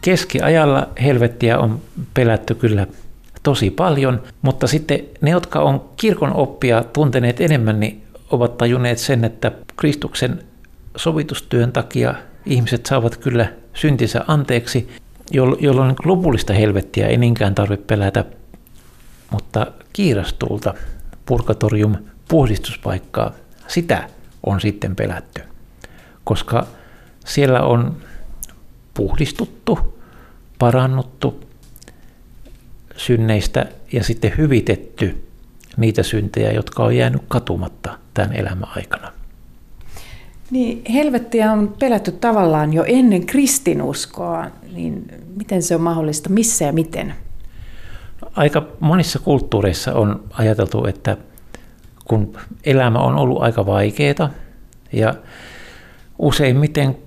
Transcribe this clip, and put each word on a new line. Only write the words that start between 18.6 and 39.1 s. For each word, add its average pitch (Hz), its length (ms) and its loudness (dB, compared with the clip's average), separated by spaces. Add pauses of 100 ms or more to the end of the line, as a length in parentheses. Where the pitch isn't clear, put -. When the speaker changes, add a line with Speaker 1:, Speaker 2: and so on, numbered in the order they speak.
Speaker 1:
mutta - 360 -4 (260)
kiirastulta, 107 800 -2 (520)
purgatorium, 107 680 2 (320)
puhdistuspaikkaa, - 1040 0 (360)
sitä 170 420 -2 (360)
on 98 160 0
sitten 101 340 -2
pelätty, - 460 -6 (840)
koska 120 440 -2 (580)
siellä 135 360 2
on 123 360 2 (960)
puhdistuttu, - 1040 -2 (600)
parannuttu 127 840 0 (1500)
synneistä 113 680 2 (260)
ja 117 120 0
sitten - 340 0
hyvitetty 113 920 0 (500)
niitä 113 260 2
syntejä, 107 480 -2
jotka 113 320 -2
on 117 120 2
jäänyt 123 320 0
katumatta - 720 -4 (140)
tämän 104 220 -2
elämän 95 400 -6
aikana. - 360 -8 (1400)